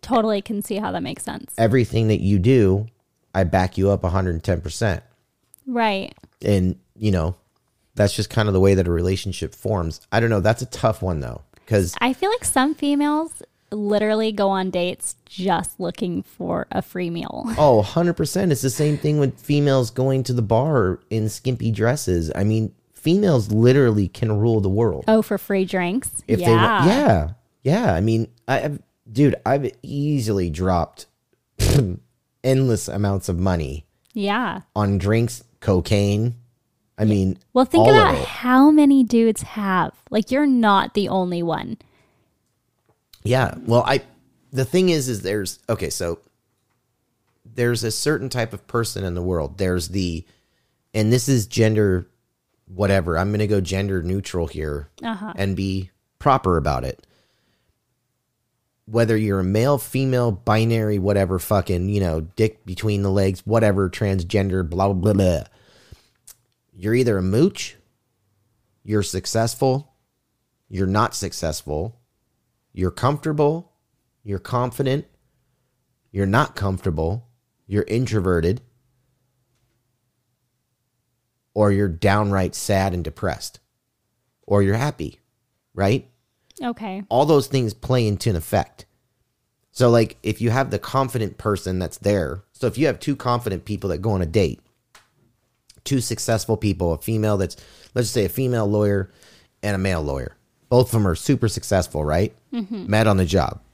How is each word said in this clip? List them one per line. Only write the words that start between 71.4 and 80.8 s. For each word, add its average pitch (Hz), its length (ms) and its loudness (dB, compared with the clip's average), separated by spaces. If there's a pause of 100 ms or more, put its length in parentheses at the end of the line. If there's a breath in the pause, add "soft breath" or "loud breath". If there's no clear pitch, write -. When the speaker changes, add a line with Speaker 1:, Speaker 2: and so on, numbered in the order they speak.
Speaker 2:
you're 90 180 -2
comfortable, 151 800 -2 (520)
you're 101 140 -6
confident, 127 640 -4 (1080)
you're 98 160 -2
not 120 300 0
comfortable, 92 720 -4 (380)
you're 101 180 -2
introverted, 98 800 0 (3000)